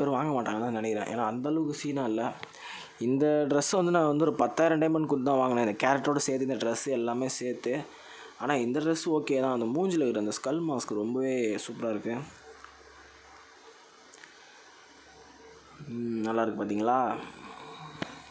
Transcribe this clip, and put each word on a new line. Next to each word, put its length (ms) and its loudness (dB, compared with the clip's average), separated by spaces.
பேர் 160 2
வாங்க 180 2
மாட்டாங்கன்னு 320 -2
தான் 120 -2
நினைக்கிறேன். 340 -2
ஏன்னா 180 0
அந்த 200 -4
அளவுக்கு 300 -2
சீனா 300 -2
இல்ல. 100 0
இந்த 180 4
dress 300 2
வந்து 180 4
நான் 140 4
வந்து 160 4
ஒரு 160 2
பத்தாயிரம் 420 4
diamond 280 2
கொடுத்து 180 2
தான் 120 6
வாங்கினேன். 240 4
இந்த 180 -2
கேரட்டோட 420 2
சேர்த்து 220 0
இந்த 140 -2
dress 240 -2
எல்லாமே 300 0
சேர்த்து. 340 -2
ஆனா 120 2
இந்த 180 0
dress 320 0
okay 280 2
தான். 120 2
அந்த 180 0
மூஞ்சில 300 2
இருக்கிற 200 0
அந்த 160 -2
skull 280 -2
mask 340 -2
ரொம்பவே 320 -2
சூப்பரா 280 -4
இருக்கு. 200 -4
ம், 340 -2
நல்லா 160 4
இருக்கு 200 0
பாத்தீங்களா? 360 2